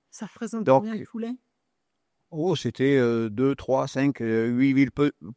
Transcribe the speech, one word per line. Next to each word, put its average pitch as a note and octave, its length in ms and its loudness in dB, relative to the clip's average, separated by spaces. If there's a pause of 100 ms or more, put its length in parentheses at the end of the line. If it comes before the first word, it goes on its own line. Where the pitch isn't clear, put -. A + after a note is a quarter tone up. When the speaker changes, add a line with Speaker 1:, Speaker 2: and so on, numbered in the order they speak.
(100)
Speaker 1:
Ça - 140 -14
représente A3+ 400 -10
Speaker 2:
Donc, C3+ 200 4
Speaker 1:
combien A3 140 -8
de - 60 -10
poulets ? A#3 300 -10 (960)
Speaker 2:
Oh, E3 260 0
c'était, C3+ 400 2
euh, A#2 320 2
deux, B2+ 260 0
trois, C3 340 -2
cinq, C3+ 340 -2
euh, A2+ 240 0
huit B2+ 260 2
mille C3+ 180 2
pe-, C#3+ 220 0 (240)